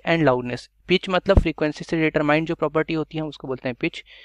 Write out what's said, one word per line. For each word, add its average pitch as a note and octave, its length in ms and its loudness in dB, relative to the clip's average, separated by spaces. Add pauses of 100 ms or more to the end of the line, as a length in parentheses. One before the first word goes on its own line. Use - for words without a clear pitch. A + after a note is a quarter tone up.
and E3 140 2
loudness, B2 380 0 (260)
पिच F#3 220 0
मतलब F#3 300 4
फ्रीक्वेंसी D3+ 440 -2
से E3 180 -2
डिटरमाइंड D#3 460 2
जो E3 80 -4
प्रॉपर्टी D#3 380 -2
होती D#3 240 -6
है D#3 60 -6
उसको D3 240 -10
बोलते C3 220 -6
हैं A#2+ 100 -6
पिच, - 240 -6 (220)